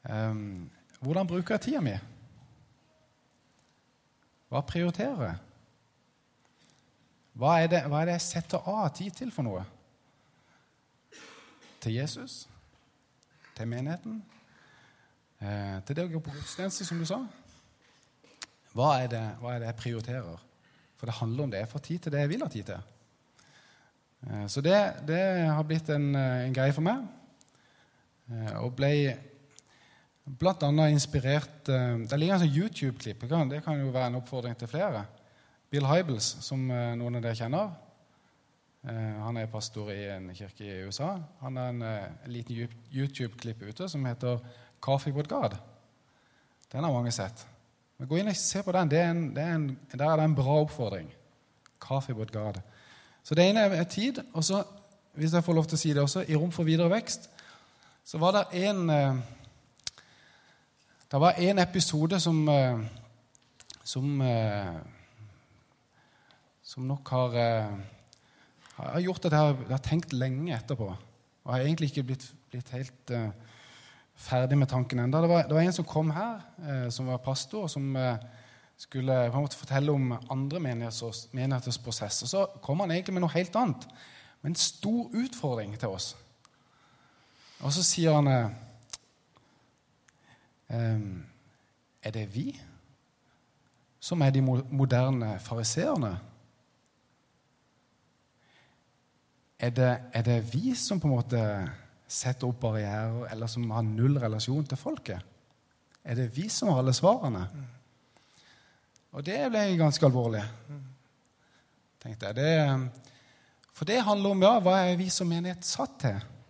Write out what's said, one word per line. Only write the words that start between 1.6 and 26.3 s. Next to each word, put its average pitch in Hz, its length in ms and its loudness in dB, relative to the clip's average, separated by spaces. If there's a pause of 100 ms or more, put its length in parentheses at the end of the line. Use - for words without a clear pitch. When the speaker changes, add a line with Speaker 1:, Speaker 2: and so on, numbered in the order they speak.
Speaker 1:
tida 269 200 -2
mi? 113 140 0 (2500)
Hva 135 120 -2
prioriterer 175 640 -2
jeg? 87 140 -4 (2000)
Hva 160 260 6
er 165 40 4
det, 165 220 4
hva 147 120 2
er 165 40 2
det 175 80 0
jeg 170 80 -2
setter - 480 -4
av 202 260 0
tid 190 220 -8
til 254 140 -8
for 151 120 -6
noe? 95 220 -4 (2250)
Til 110 120 -2
Jesus? 156 560 -6 (1080)
Til 110 100 -6
menigheten? 151 560 -6 (1160)
Eh, 101 400 -6
til 143 160 -6
det 170 80 -2
å 170 80 -6
gå 160 80 -4
på 143 160 -12
gudstjeneste, 185 480 -6
som 170 140 -4
du 165 100 -2
sa? 233 180 -4 (1500)
Hva 131 280 4
er 127 60 -2
det, 113 160 -4 (160)
hva 123 140 -6
er 117 80 -4
det 113 100 -6
jeg 113 100 -10
prioriterer? 113 560 -6 (600)
For 113 80 -10
det 117 80 -4
handler 120 300 -2
om 131 60 -4
det 98 80 -4
jeg 110 100 -4
får 139 200 -10
tid 175 100 -4
til, 165 140 -4
det 143 80 2
jeg 143 80 2
vil 226 140 -2
ha - 60 -4
tid 104 160 -8
til. 90 160 -8 (1500)
Eh, 104 200 -6
så 139 140 -4
det, 185 460 2
det 165 140 0 (300)
har 151 180 2
blitt 160 220 -2
en, 143 240 2
eh, 127 320 0